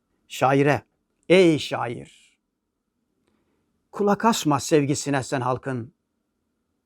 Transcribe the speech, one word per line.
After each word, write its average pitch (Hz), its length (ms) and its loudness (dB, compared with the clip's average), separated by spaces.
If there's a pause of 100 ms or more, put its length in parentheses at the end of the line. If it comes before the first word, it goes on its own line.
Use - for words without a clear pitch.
(280)
Şaire, 139 560 0 (460)
ey 165 300 6
şair! 120 760 -10 (1500)
Kulak 202 340 -2
asma 151 340 0
sevgisine 143 640 0
sen 135 180 -6
halkın. 127 520 -6 (920)